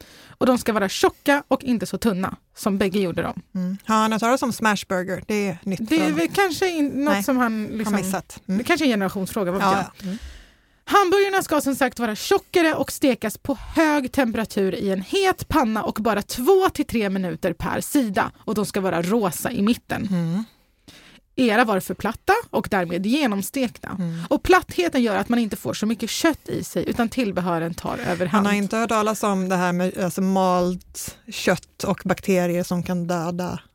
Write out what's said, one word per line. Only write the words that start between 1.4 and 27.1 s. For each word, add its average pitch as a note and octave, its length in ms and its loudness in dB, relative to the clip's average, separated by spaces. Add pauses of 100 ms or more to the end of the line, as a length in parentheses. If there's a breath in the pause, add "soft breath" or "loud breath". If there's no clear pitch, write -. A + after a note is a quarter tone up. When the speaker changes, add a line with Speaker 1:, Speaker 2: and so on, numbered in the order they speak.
Speaker 1:
och - 160 0
inte A3 220 0
så - 120 -6
tunna, F#3+ 380 -2 (200)
som G3 220 0
bägge G3 200 0
gjorde E3+ 240 0
dem." - 200 -6 (120)
Speaker 2:
Mm. F#3 300 -4
Har A3 120 2
han A3 160 4
hört G#3+ 80 0
talas A#3+ 220 2
om B3 100 0
smashburger? F#3+ 760 -2
Det G#3 220 0
är F3 140 -4
nytt F#3+ 260 -4
Speaker 1:
Det D#4+ 80 2
är D4+ 100 4
Speaker 2:
från D#4 100 0
Speaker 1:
väl E4 160 2
kanske F#4+ 360 2
in-, D4+ 200 0 (160)
något D4 100 2
Speaker 2:
Nej, D4 80 2
Speaker 1:
som C#4+ 140 2
han A3 340 0
Speaker 2:
har A3 80 -6
Speaker 1:
liksom G#3 160 -2
Speaker 2:
missat. F#3+ 540 -4
Mm. F#3+ 100 0
Speaker 1:
Det B3 60 -2
kanske D#4+ 200 2
är - 20 4
en B3 60 4
generationsfråga, F#3+ 600 -2
vad F#3+ 80 -2
vet G3 100 2
Speaker 2:
Ja, G3 60 4
Speaker 1:
jag. F#3 80 0 (140)
Speaker 2:
ja. - 60 -18
Mm. F#3+ 140 -8 (680 loud breath)
Speaker 1:
Hamburgarna G4 540 4
ska D4 180 0
som C#4 140 0
sagt B3+ 240 -2
vara A3 180 -2
tjockare F4 580 2
och - 180 -2
stekas A#3 460 0
på - 160 -4 (200)
hög D4 380 2
temperatur G#3+ 600 0
i G3 160 -2
en F#3+ 120 0
het F#4 460 0
panna A3 340 2
och D#4 180 -4
bara G3+ 220 2
två F#4 460 4
till - 180 -2
tre G#3 240 0
minuter F#3 420 -2
per - 280 -4
sida. A3 500 0 (140)
Och G#3+ 100 -4
de G#3 120 0
ska - 140 -2
vara F3 220 0
rosa G3 500 0
i G3+ 100 -2
mitten. - 480 -2
Speaker 2:
Mm. F3 340 0 (920 loud breath)
Speaker 1:
Era A#3+ 280 4
var G3+ 160 2
för F3+ 140 -6
platta - 380 -2 (180)
och - 200 -2
därmed F3+ 360 0
genomstekta. A#3 840 -2
Speaker 2:
Mm. E3 420 -6
Speaker 1:
Och C#4 120 2
plattheten F4+ 600 2
gör G#3+ 140 2
att G3 120 -2
man A#3+ 100 2
inte A3 180 0
får - 180 -4
så G#3+ 120 -2
mycket A3 240 -2
kött - 380 0
i - 160 -4
sig - 260 -2
utan A#3 180 0
tillbehören F3 640 -2